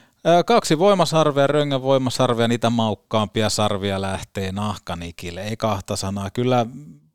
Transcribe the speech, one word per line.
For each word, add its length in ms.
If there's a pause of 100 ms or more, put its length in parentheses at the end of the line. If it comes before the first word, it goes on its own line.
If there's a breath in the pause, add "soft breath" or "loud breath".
(240 loud breath)
Ää, 200
kaksi 360
voimasarvea, 680
Röngän 340
voimasarvea, 640
niitä 220
maukkaampia 800
sarvia 520
lähtee 500
nahkanikille. 920
Ei 140
kahta 380
sanaa. 340
Kyllä 360 (500)